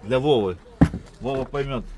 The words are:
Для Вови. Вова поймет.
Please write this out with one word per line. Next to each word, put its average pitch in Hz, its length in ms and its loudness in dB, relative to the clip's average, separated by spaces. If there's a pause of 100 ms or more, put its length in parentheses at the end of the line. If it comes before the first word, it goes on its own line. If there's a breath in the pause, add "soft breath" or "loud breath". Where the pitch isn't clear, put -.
Для 113 140 0
Вови. 117 400 2 (640)
Вова 135 220 -4
поймет. 139 400 -4 (140)